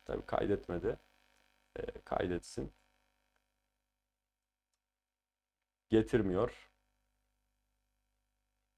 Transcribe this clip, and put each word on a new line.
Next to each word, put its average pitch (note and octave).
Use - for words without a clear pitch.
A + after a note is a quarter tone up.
Tabii -
kaydetmedi. F#2+
Ee, -
kaydetsin. -
Getirmiyor. A2